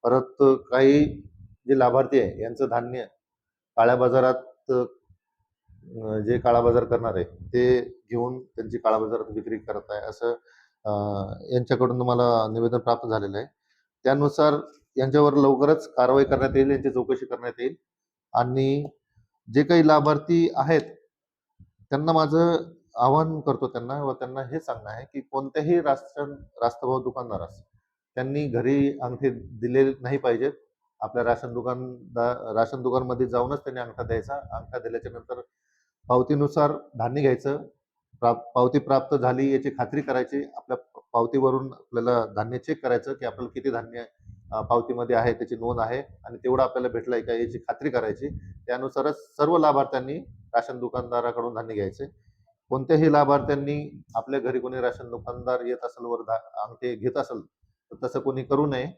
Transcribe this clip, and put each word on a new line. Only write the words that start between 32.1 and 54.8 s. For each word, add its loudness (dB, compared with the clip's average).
राशन 0
दुकानमध्ये 0
जाऊनच -2
त्यांनी -10
अंगठा -10
द्यायचा. -4
अंगठा -10
दिल्याच्या -10
नंतर -12
पावतीनुसार 2
धान्य -2
घ्यायचं, 0
प्राप-, 0
पावती 4
प्राप्त 0
झाली 0
याची 0
खात्री -6
करायची. -4
आपल्या -8
प-, -18
पावतीवरून 0
आपल्याला -2
धान्य -6
चेक -6
करायचं -2
की -10
आपल्याला -8
किती -4
धान्य, -8
अ, -4
पावतीमध्ये 0
आहे, 2
त्याची -6
नोंद -4
आहे -2
आणि -16
तेवढं 2
आपल्याला -2
भेटलंय -4
का -4
याची -4
खात्री -6
करायची. -4
त्यानुसारच -4
सर्व 0
लाभार्थ्यांनी 2
राशन -2
दुकानदाराकडून -4
धान्य -10
घ्यायचे. -6
कोणत्याही 2
लाभार्थ्यांनी 0
आपल्या -4
घरी -4
कोणी -8